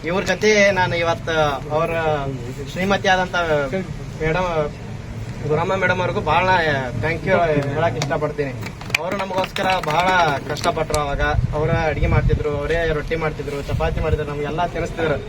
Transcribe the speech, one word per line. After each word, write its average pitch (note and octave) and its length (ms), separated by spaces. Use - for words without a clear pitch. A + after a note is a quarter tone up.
ಇವ್ರ F#3 180
ಜೊತೆ G3+ 480
ನಾನು F3+ 240
ಇವತ್ತು E3 400
ಅವ್ರ E3 180
ಶ್ರೀಮತಿ F#3+ 360
ಆದಂಥ F#3 280
ಮೇಡಮ್, F3 280
ಗುರಮ್ಮ E3+ 280
ಮೇಡಮ್ F#3 240
ಅವ್ರಿಗೂ F3+ 220
ಭಾಳ D#3+ 240
ನಾ D#3 440
ಥ್ಯಾಂಕ್ E3 280
ಯು F#3 100
ಹೇಳಕ್ E3 240
ಇಷ್ಟಪಡ್ತೀನಿ. D3 560
ಅವರು F#3 180
ನಮಗೋಸ್ಕರ F#3+ 500
ಭಾಳ E3 220
ಕಷ್ಟಪಟ್ರು. D#3 500
ಅವಾಗ C#3+ 220
ಅವರ D3+ 160
ಅಡಿಗೆ E3 380
ಮಾಡ್ತಿದ್ರು, - 500
ಅವರೇ D#3+ 360
ರೊಟ್ಟಿ D3+ 220
ಮಾಡ್ತಿದ್ರು, D3 460
ಚಪಾತಿ D#3+ 400
ಮಾಡ್ತಿದ್ರು, D3+ 300
ನಮ್ಗೆಲ್ಲ D3 340
ತಿನ್ನಿಸ್ತಿದ್ರು. E3 520